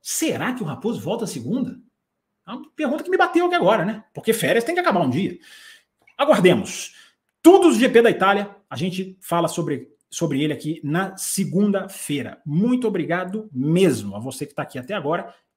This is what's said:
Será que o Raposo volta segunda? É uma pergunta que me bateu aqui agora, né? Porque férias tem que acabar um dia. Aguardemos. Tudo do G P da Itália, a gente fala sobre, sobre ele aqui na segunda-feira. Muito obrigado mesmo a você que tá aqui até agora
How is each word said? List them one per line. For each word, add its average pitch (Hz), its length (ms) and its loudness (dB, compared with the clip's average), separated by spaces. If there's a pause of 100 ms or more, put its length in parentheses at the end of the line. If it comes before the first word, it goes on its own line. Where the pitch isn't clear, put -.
Será 240 520 -4
que 247 100 -6
o 180 40 -6
Raposo 160 340 -6
volta 170 260 -6
segunda? 139 540 -6 (640)
É 190 60 -14
uma - 240 -16
pergunta 302 260 -4
que 339 80 -8
me 381 60 0
bateu 349 300 2
aqui 359 80 -2
agora, 208 320 2
né? 220 260 -8
Porque - 220 -2
férias 214 300 0
tem 339 100 -4
que 359 60 0
acabar 247 200 2
um 139 100 0
dia. 180 280 -2 (760)
Aguardemos. 185 800 2 (480)
Tudo 359 280 10
do 254 40 2
G 233 140 4
P 233 140 6
da 233 80 6
Itália, 202 440 0 (140)
a 131 80 -12
gente 185 440 -6
fala 170 280 -2
sobre, 151 400 -4 (220)
sobre 143 320 -2
ele 151 100 -2
aqui 151 320 -8
na 185 320 -4
segunda-feira. 185 1300 -4
Muito 233 420 0
obrigado 185 640 -4
mesmo 135 640 0
a 104 40 -10
você 127 260 -10
que - 100 -20
tá 151 80 -8
aqui - 160 -12
até 127 140 -10
agora 175 420 -6 (220)